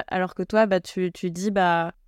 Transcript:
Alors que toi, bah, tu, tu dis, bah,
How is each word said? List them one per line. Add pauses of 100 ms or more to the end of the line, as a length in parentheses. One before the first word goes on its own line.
Alors
que
toi,
bah,
tu,
tu
dis,
bah, (160)